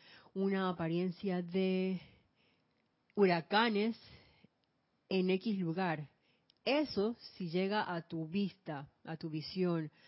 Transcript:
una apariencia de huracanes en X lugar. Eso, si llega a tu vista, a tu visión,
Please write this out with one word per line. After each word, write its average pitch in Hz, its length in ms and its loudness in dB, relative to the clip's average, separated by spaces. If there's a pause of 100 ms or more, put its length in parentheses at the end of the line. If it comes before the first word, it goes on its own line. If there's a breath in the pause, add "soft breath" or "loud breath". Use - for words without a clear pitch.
(340 loud breath)
una 190 360 0
apariencia 175 720 -2
de 185 580 0 (1120 loud breath)
huracanes 202 840 4 (1120 loud breath)
en 185 200 2
X 190 300 0
lugar. 165 500 -2 (560 soft breath)
Eso, 240 500 0 (200)
si 175 140 -6
llega 190 440 0
a 165 80 -4
tu 160 260 -6
vista, 160 600 -4 (140)
a 165 140 -8
tu 165 120 -8
visión, 160 600 -2 (160 loud breath)